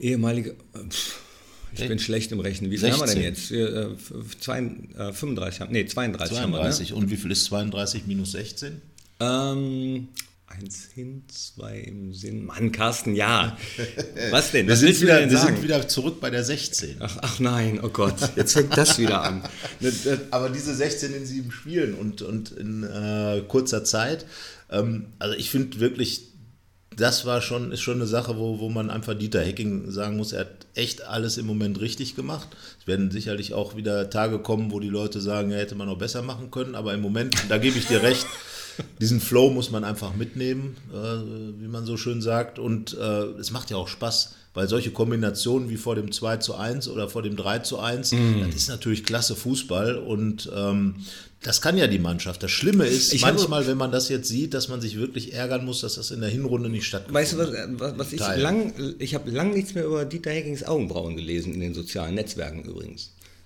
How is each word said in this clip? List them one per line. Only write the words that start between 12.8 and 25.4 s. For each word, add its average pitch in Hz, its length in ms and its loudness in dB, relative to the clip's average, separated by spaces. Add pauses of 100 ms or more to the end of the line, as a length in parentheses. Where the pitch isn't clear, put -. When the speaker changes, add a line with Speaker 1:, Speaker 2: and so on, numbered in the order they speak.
Speaker 1:
ja. 104 420 4 (380)
Speaker 2:
<laughs> 110 360 -4
Speaker 1:
Was 127 220 4
denn? 113 140 6
Speaker 2:
Wir 110 60 10
Speaker 1:
Was 113 80 8
Speaker 2:
sind 151 80 12
Speaker 1:
willst 180 140 8
du 185 40 8
Speaker 2:
wieder, 160 140 12
Speaker 1:
denn 139 100 6
Speaker 2:
wir 131 80 10
Speaker 1:
sagen? 156 180 6
Speaker 2:
sind 143 80 -2
wieder 147 240 2
zurück 147 320 0
bei 127 100 -2
der 120 140 0
sechzehn. - 560 -2
Speaker 1:
Ach, 110 220 -6
ach 127 180 -2
nein, 117 420 2
oh 117 60 0
Gott, 98 260 2 (220)
jetzt - 160 4
fängt 143 240 6
das 143 220 8
wieder 104 240 6
an. 92 200 0 (200)
Speaker 2:
<laughs> - 180 -10
Speaker 1:
Ne, 127 120 2 (120)
das 135 140 2 (120)
Speaker 2:
Aber 127 200 2
diese 143 240 -4
sechzehn 143 400 0
in 135 120 -6
sieben 127 240 -6
Spielen 147 440 -2
und, 104 280 -4
und 107 300 -6
in, 107 320 -6
äh, 104 640 0
kurzer 127 360 2
Zeit, 127 420 0 (440)
ähm, 107 360 0 (120)
also 104 180 -4
ich - 140 -4